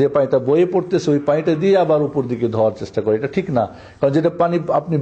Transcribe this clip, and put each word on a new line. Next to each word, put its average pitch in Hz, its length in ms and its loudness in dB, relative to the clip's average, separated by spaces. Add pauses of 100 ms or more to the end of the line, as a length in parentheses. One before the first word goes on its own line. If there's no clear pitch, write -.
যে 139 80 4
পানিটা 139 300 0
বয়ে 147 280 2
পড়তেছে 180 440 -2
ওই 143 180 2
পানিটা 156 260 0
দিয়ে 190 240 2
আবার 156 240 2
উপর 143 280 -2
দিকে 120 180 -2
ধোয়ার 110 320 0
চেষ্টা 107 220 -6
করে, 107 140 2
এটা 127 200 -4
ঠিক 190 140 -2
না। 120 140 0 (320)
কারণ 139 160 0
যেটা 160 180 2
পানি 170 260 0 (160)
আপনি 156 300 -2